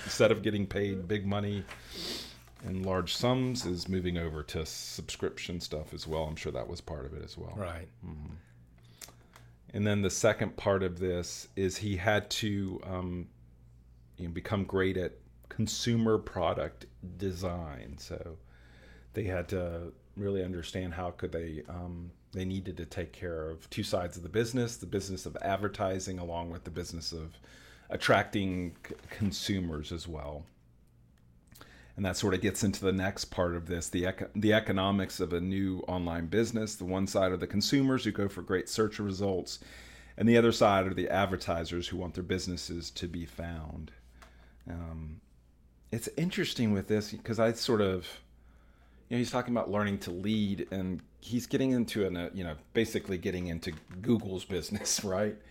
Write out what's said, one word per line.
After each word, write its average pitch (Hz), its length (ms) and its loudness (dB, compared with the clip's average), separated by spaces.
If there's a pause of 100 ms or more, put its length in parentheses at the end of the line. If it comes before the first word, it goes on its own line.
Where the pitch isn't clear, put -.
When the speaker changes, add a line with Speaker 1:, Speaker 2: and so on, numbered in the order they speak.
Speaker 1:
instead 110 260 6
of 104 100 2
getting 104 240 2
paid 98 420 -2
big 98 200 0
money 101 360 0 (1000)
in 92 160 -4
large 92 340 0
sums, 127 520 2
is 87 200 -2
moving 90 300 0
over 78 240 -2
to 80 240 -4
subscription - 960 -6
stuff 78 320 -8
as 80 140 -10
well. 78 160 0
I'm 78 120 -4
sure 76 160 -6
that 60 160 -4
was - 140 -8
part 71 240 -8
of 76 80 -10
it 78 100 -10
as 80 140 -14
well. 85 180 -10
Speaker 2:
Right. 85 320 -6 (160)
Speaker 1:
Mm-hmm. 78 300 -10 (1400)
And 104 140 0
then 104 140 4
the 95 80 4
second 107 480 2
part 98 260 4
of 87 160 -2
this 90 560 -2
is 95 220 0
he 101 180 -2
had 104 360 4
to, 98 540 -2
um, 90 420 -4 (920)
you 90 100 -6
know, 85 60 -6
become 95 300 0
great 95 340 2
at 90 160 -2 (360)
consumer 113 680 2
product 85 720 -2 (300)
design. 85 800 -4
So - 380 -10 (760)
they 101 100 -2
had 90 260 -2
to 87 420 -2 (260)
really 98 260 0
understand 90 500 -4
how 87 180 -4
could 87 200 -6
they, 82 380 -4
um, 87 420 -8 (220)
they 92 120 -2
needed 92 320 -4
to 85 80 -6
take 82 280 -6
care 82 360 -4
of 80 200 -12
two 107 140 -2
sides 87 340 -2
of 85 60 -10
the 87 60 -8
business, 117 480 2
the - 80 -12
business 95 400 -2
of 78 160 -8
advertising 95 800 0
along 85 300 -4
with 85 140 -10
the - 80 -10
business 85 400 -6
of 80 260 -8 (520)
attracting 95 840 2 (120)
c-, - 80 -12 (140)
consumers 90 800 -2
as 85 160 -6
well. 76 380 -8 (1500)
And 98 80 0
that 90 100 2
sort 98 180 4
of 90 80 4
gets 98 220 2
into 98 220 2
the 92 80 6
next 95 320 0
part 87 280 0
of 85 140 -4
this, 85 220 -4
the 87 180 2
eco-, 95 260 -4
the 107 200 6
economics 98 640 2
of 87 140 0
a 87 80 2
new 95 380 0 (100)
online 85 380 -2
business. 107 480 2
The 95 100 -8
one 95 200 2
side 95 280 4
are 90 40 2
the 87 100 -2
consumers 131 580 4
who 107 60 2
go 101 180 0
for 90 120 -8
great 92 280 0
search 107 280 2
results, 98 640 0 (580)
and 107 100 6
the 117 100 12
other 117 160 10
side 98 340 6
are 95 60 0
the 90 160 0
advertisers 87 800 0
who 87 80 -4
want 87 160 -4
their 92 100 -4
businesses 87 680 -4
to - 180 -6
be 85 160 -6
found. 80 640 -8 (800)
Um, 82 500 -8 (720)
it's 113 240 -4
interesting 151 560 2
with 95 160 2
this 104 260 2 (120)
'cause 113 140 0
I 113 120 6
sort 117 300 4
of, 92 260 2 (1000)
you 120 60 0
know, - 20 4
he's 120 140 2
talking 123 220 0
about 110 160 2
learning 101 300 2
to - 120 -6
lead, 98 600 2
and 92 300 -2 (180)
he's 117 260 -2
getting 135 260 2
into 113 360 2
an, 90 80 -2
uh, 87 180 -4
you 95 120 -4
know, 78 100 -4 (180)
basically 110 440 0
getting 90 300 -2
into 82 260 -4 (280)
Google's 104 440 2
business, - 580 -2
<laughs> - 0 -
right? 101 320 0 (160)